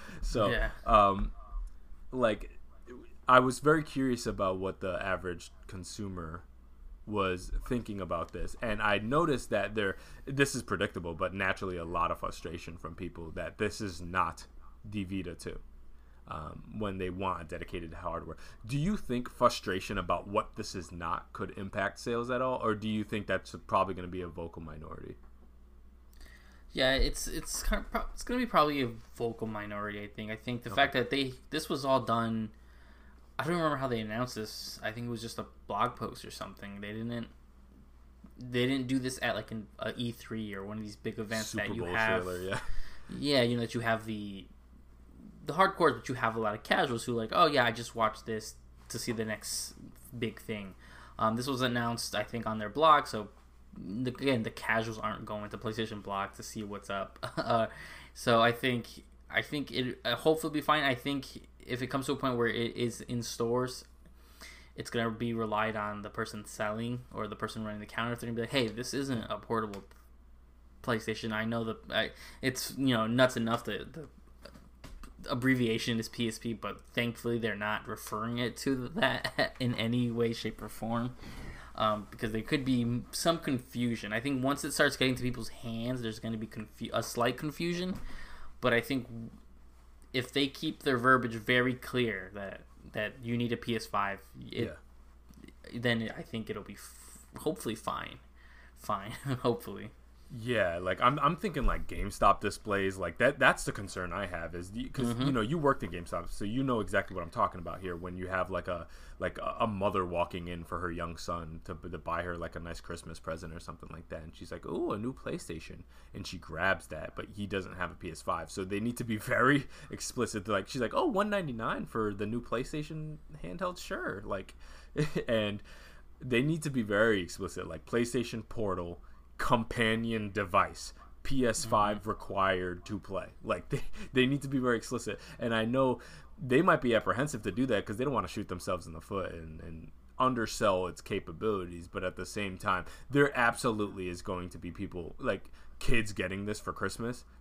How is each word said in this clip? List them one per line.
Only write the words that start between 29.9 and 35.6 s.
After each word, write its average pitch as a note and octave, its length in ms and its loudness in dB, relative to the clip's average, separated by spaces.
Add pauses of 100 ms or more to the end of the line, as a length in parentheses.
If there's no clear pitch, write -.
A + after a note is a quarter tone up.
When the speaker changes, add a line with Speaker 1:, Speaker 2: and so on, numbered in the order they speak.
Speaker 2:
I G#2 40 -8
think. G#2+ 240 -8
I A2 40 -2
think A#2+ 280 -4
the A#2 80 -6
Speaker 1:
Okay. - 100 -8
Speaker 2:
fact C#3 120 6
that A#2+ 180 4
they, C3+ 220 2 (160)
this D3+ 200 -2
was C#3 160 0
all C3+ 160 6
done, A2+ 480 2 (880)
I A#2+ 40 -2
don't E3 100 2
remember D#3 240 4
how C3+ 100 0
they A#2 140 2
announced A2 340 0
this. - 480 -8
I A2 80 0
think A#2+ 160 -6
it - 20 -4
was A2+ 120 -4
just A2+ 180 -6
a G#2+ 60 -6 (220)